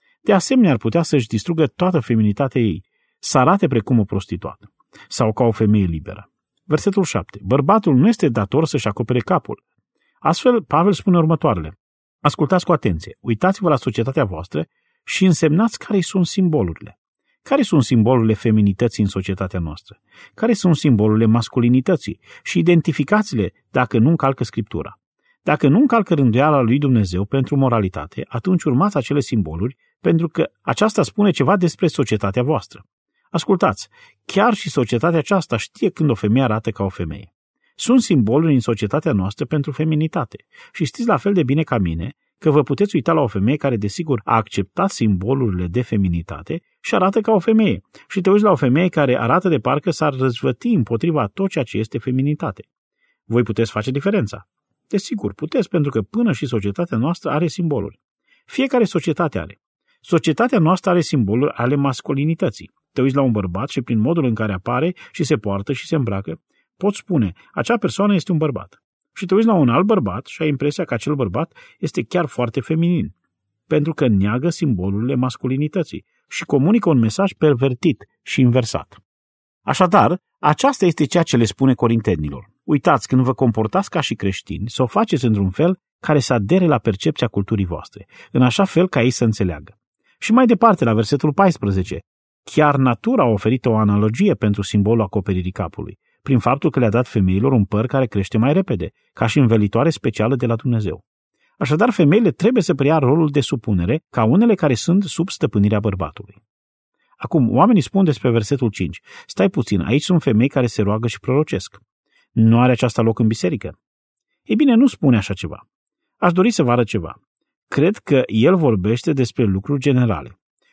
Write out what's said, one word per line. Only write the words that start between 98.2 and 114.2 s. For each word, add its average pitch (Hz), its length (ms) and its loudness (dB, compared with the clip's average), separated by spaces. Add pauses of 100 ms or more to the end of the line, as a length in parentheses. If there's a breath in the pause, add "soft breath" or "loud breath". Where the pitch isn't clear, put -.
mai 123 140 2
repede, 123 400 -2 (200)
ca - 140 -2
și 117 120 0
învelitoare 113 520 2
specială 123 460 -2
de 127 100 -2
la 117 80 0
Dumnezeu." 110 500 -4 (540)
Așadar, 160 320 0
femeile 185 400 4
trebuie 214 320 0
să 165 120 0
preia 143 240 2
rolul 151 300 2
de 143 120 0
supunere 113 720 -2
ca 117 140 0
unele 202 300 4
care 147 200 0
sunt 180 280 0
sub 180 260 -4
stăpânirea 104 520 0
bărbatului. 92 640 -6 (760)
Acum, 127 340 0
oamenii 175 320 4
spun 190 220 0
despre 139 260 0
versetul 117 400 0
cinci, 90 300 -8 (260 loud breath)
"Stai 196 220 0
puțin, 110 320 -2
aici 107 220 0
sunt 175 200 2
femei 120 260 2
care 131 180 0
se - 160 -4
roagă 107 240 -2
și - 140 -8
prorocesc. - 580 -4 (520)
Nu 113 300 4
are 127 120 4
aceasta 120 300 0
loc 113 160 0
în 113 80 2
biserică?" 113 520 -4 (640)